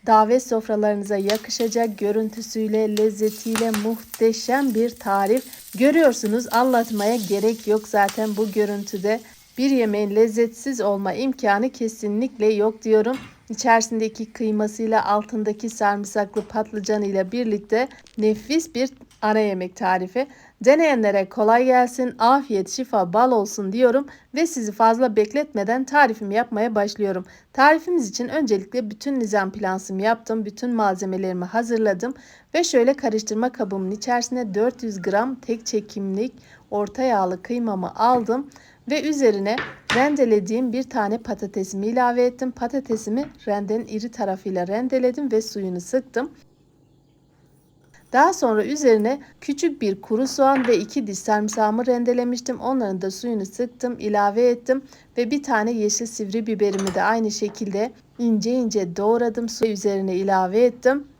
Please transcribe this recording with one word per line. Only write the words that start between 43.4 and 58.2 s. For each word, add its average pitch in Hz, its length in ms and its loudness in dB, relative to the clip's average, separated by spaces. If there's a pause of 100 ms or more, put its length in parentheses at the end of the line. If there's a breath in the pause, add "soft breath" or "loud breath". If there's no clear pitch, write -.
rendenin 208 400 -2
iri 214 240 -8
tarafıyla 190 560 -4
rendeledim 254 640 0
ve 220 100 2
suyunu 190 400 -6
sıktım. 254 500 -4 (1800 soft breath)
Daha 311 200 6
sonra 220 320 2
üzerine 254 560 2 (200 loud breath)
küçük 285 400 -4
bir 196 200 -2
kuru 233 260 -2
soğan 269 400 2
ve 233 100 4
iki 208 300 -4
diş 196 120 -8
sarımsağımı 214 640 0
rendelemiştim. 240 760 -2
Onların 214 420 -2
da 190 100 -4
suyunu 214 340 -6
sıktım, 240 540 -6
ilave 208 500 2
ettim 247 320 0 (360 loud breath)
ve 240 140 0
bir 285 120 -2
tane 233 280 0
yeşil 214 340 -2
sivri 214 420 -6
biberimi 196 480 0
de 196 80 0
aynı 220 280 0
şekilde 208 600 -4 (260 loud breath)
ince 226 340 0